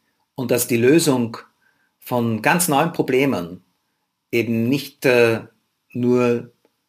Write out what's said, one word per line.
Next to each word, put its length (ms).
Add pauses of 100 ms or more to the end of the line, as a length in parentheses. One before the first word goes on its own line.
(340)
und 160
dass 160
die 100
Lösung 640 (600)
von 440
ganz 260
neuen 240
Problemen 720 (680)
eben 380
nicht, 380
äh, 340 (520)
nur 600 (360)